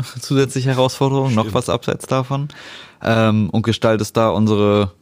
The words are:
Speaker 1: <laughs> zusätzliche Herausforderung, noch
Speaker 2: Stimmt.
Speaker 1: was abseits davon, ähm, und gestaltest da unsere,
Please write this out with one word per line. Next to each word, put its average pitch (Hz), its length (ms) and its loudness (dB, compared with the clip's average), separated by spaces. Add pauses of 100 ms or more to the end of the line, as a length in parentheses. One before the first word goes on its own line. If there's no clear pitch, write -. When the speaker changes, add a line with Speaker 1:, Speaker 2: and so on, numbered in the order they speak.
Speaker 1:
<laughs> - 120 -14
zusätzliche 135 500 0
Herausforderung, 135 640 0
noch 110 80 2
Speaker 2:
Stimmt. 113 120 -4
Speaker 1:
was 123 140 -2
abseits - 380 -4
davon, 139 420 -2 (560)
ähm, 110 460 2
und 113 100 0
gestaltest 110 560 0
da 113 140 4
unsere, 104 720 2